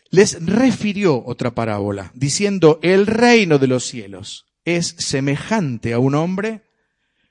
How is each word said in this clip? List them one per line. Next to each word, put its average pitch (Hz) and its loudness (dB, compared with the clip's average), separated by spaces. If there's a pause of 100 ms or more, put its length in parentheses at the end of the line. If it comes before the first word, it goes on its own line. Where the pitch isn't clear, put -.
(100)
Les 190 2
refirió 196 0
otra 120 -6
parábola, 101 -4
diciendo, 160 2
El 190 4
reino 226 4
de 131 2
los 127 0
cielos 101 -14 (200)
es 170 -4
semejante 139 -4
a 117 0
un 135 2
hombre 190 -4 (640)